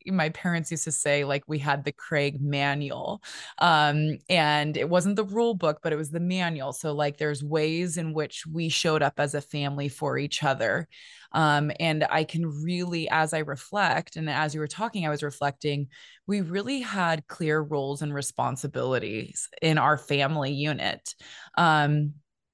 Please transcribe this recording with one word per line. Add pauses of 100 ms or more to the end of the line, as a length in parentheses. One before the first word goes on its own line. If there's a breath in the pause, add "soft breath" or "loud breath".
my
parents
used
to
say,
like,
we
had
the
Craig
manual. (360 loud breath)
Um, (100)
and
it
wasn't
the
rule
book,
but
it
was
the
manual.
So,
like,
there's
ways
in
which
we
showed
up
as
a
family
for
each
other. (420 loud breath)
Um,
and
I
can
really,
as
I
reflect,
and
as
you
were
talking,
I
was
reflecting, (400 loud breath)
we
really
had
clear
roles
and
responsibilities (140)
in
our
family
unit. (420 loud breath)
Um, (380)